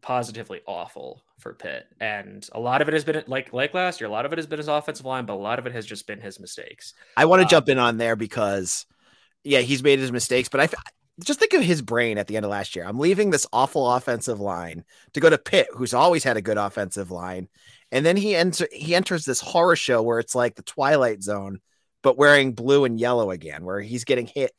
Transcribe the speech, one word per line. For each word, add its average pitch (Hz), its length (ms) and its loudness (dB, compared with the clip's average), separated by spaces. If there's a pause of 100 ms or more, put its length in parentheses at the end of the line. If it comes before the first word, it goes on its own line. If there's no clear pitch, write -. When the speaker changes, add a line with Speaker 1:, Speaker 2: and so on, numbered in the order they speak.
Speaker 1:
positively 117 640 -6
awful 85 560 -12 (160)
for - 160 -16
Pitt, - 320 -12 (120)
and 101 520 -10
a - 80 -10
lot 127 240 2
of 147 60 0
it 151 40 -2
has 151 100 0
been, 156 220 -4
like, 131 280 -8
like 135 200 -2
last 180 260 -4
year, 113 80 -8
a 104 40 -6
lot 117 160 -4
of 147 40 -4
it 160 60 -4
has 160 80 -8
been 151 140 -8
his 151 80 -8
offensive 147 400 -4
line, 131 180 -6
but 104 80 -8
a 98 80 -8
lot 110 160 -4
of 127 80 -8
it 123 80 -8
has 117 100 -8
just 101 220 -14
been 107 160 -14
his 101 180 -16
mistakes. - 540 -18 (240)
Speaker 2:
I 139 80 8
wanna 185 160 6
Speaker 1:
Um, 180 80 4
Speaker 2:
jump 160 200 6
in 131 100 2
on 117 180 2
there 113 180 0
because, 101 720 -4 (580)
yeah, 139 180 2
he's 127 200 -2
made 139 160 6
his 131 140 -2
mistakes, 123 360 0
but 135 120 -2
I 151 60 6
f-, - 100 -4 (480)
just 285 160 -2
think 440 140 2
of 311 100 6
his 165 180 2
brain 117 380 0
at 101 80 -4
the 104 100 -4
end 104 80 -2
of 101 60 -4
last 101 240 -6
year. 87 100 -8
"I'm 107 140 -8
leaving 190 320 2
this 143 200 0
awful 123 400 2
offensive 120 480 -2
line 85 460 -6 (280)
to 147 60 -4
go 160 100 6
to 151 100 4
Pitt, - 340 2
who's 123 220 -4
always 160 280 4
had 120 140 0
a 104 60 -2
good 107 140 0
offensive 98 520 -6
line." 90 400 -10 (420)
And 135 140 0
then 175 100 4
he 202 200 0
enter-, 170 360 0
he 156 220 -4
enters 175 320 0
this 127 160 -2
horror 170 340 4
show 120 280 2
where 117 160 0
it's - 160 -4
like 123 180 0
the - 80 -20
Twilight 131 640 0
Zone, 98 360 -6 (440)
but 127 160 4
wearing 139 340 6
blue 135 320 4
and 117 140 -2
yellow 117 320 0
again, 80 340 -12
where 98 160 -6
he's 117 220 -8
getting 123 240 0
hit 135 320 -4